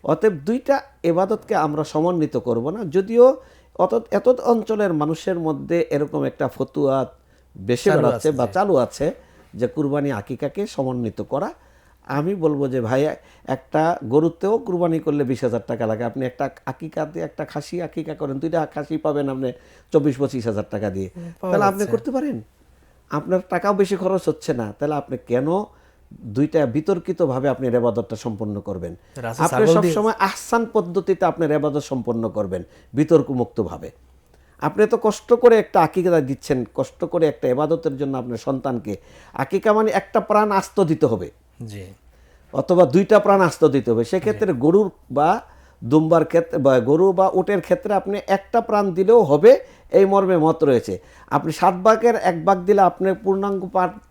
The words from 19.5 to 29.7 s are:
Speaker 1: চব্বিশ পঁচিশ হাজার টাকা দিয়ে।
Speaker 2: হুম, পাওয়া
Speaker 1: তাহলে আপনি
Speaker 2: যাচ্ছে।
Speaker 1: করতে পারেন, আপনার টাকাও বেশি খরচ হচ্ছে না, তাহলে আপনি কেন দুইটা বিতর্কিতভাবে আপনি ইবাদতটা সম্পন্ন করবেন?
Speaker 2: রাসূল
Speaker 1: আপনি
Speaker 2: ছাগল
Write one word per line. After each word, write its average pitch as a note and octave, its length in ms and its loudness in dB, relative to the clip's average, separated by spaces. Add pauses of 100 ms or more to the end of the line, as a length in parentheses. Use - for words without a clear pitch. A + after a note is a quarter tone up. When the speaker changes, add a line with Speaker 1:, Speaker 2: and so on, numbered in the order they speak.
Speaker 1:
চব্বিশ C#3+ 240 2
পঁচিশ B2+ 300 -4
হাজার G#2+ 240 -4
টাকা G#2 200 -4
দিয়ে। F#2+ 260 -6
Speaker 2:
হুম, E3+ 240 -14
পাওয়া F#3+ 180 0
Speaker 1:
তাহলে G3+ 100 2
আপনি G3 100 -2
Speaker 2:
যাচ্ছে। G#3 180 -2
Speaker 1:
করতে A3+ 140 -4
পারেন, B3+ 320 -4 (680)
আপনার D#3+ 380 -2
টাকাও G3 260 -2
বেশি G3 220 0
খরচ F#3 320 -2
হচ্ছে D3+ 260 -4
না, A2 240 -6
তাহলে D3+ 160 -2
আপনি C#3 220 -6 (100)
কেন B2 200 0 (760)
দুইটা C#3 440 0
বিতর্কিতভাবে D3 840 -2
আপনি C3 200 -2
ইবাদতটা A#2 480 0
সম্পন্ন G#2 440 -8
করবেন? F2+ 360 -10 (200)
Speaker 2:
রাসূল A#2 280 -4
Speaker 1:
আপনি C3 220 2
Speaker 2:
ছাগল E3 140 6